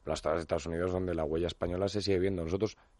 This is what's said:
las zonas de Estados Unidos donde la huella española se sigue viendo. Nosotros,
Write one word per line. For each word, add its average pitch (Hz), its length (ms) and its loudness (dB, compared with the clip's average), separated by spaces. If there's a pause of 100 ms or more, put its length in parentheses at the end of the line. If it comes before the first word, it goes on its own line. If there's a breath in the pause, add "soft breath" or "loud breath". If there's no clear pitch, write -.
las 78 160 -2
zonas 78 160 2
de - 60 0
Estados 85 200 0
Unidos 85 280 0
donde 90 220 0
la 80 100 0
huella 82 240 0
española 90 400 -2
se 104 120 -2
sigue 98 180 2
viendo. 92 240 0
Nosotros, 95 360 0 (220 soft breath)